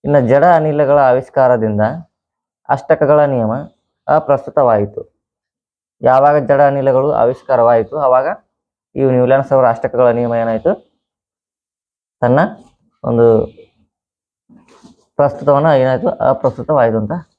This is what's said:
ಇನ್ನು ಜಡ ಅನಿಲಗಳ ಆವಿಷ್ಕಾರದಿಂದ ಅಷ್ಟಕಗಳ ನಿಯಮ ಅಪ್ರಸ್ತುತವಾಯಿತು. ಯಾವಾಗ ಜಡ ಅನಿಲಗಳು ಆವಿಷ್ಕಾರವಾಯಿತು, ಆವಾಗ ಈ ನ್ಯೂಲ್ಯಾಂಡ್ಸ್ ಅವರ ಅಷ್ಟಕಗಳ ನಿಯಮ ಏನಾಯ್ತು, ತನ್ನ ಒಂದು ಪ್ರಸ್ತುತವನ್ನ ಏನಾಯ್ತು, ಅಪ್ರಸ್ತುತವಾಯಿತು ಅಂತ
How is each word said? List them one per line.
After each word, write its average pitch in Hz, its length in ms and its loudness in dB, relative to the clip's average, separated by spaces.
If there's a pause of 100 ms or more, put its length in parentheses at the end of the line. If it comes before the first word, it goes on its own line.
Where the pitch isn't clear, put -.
ಇನ್ನು 143 240 0
ಜಡ 139 180 2
ಅನಿಲಗಳ 151 540 2
ಆವಿಷ್ಕಾರದಿಂದ 123 800 0 (880)
ಅಷ್ಟಕಗಳ 147 500 0
ನಿಯಮ 127 320 0 (560)
ಅಪ್ರಸ್ತುತವಾಯಿತು. 127 1120 -2 (800)
ಯಾವಾಗ 135 440 2
ಜಡ 139 160 0
ಅನಿಲಗಳು 139 500 0
ಆವಿಷ್ಕಾರವಾಯಿತು, 117 880 0
ಆವಾಗ 131 300 0 (680)
ಈ 135 60 -4
ನ್ಯೂಲ್ಯಾಂಡ್ಸ್ 131 500 0
ಅವರ 131 180 2
ಅಷ್ಟಕಗಳ 123 380 -2
ನಿಯಮ 117 260 -2
ಏನಾಯ್ತು, 113 580 -4 (1300)
ತನ್ನ 123 200 0 (640)
ಒಂದು 117 420 2 (1700)
ಪ್ರಸ್ತುತವನ್ನ 143 500 0
ಏನಾಯ್ತು, 131 440 0
ಅಪ್ರಸ್ತುತವಾಯಿತು 127 880 -2
ಅಂತ 107 140 -4 (280)